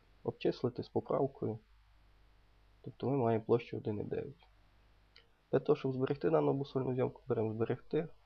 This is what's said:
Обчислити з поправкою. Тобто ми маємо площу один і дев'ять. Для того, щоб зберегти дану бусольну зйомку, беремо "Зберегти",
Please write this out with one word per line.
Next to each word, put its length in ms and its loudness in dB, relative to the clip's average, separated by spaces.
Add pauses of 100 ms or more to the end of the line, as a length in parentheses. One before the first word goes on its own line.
(240)
Обчислити 600 -2
з 60 -20
поправкою. 720 -2 (1200)
Тобто 280 -6
ми 80 2
маємо 280 2
площу 320 2
один 220 -4
і 40 -4
дев'ять. 440 -8 (1040)
Для 80 4
того, 160 2
щоб 180 -2
зберегти 360 0
дану 240 4
бусольну 420 -2
зйомку, 320 -2
беремо 260 0
"Зберегти", 540 -2 (180)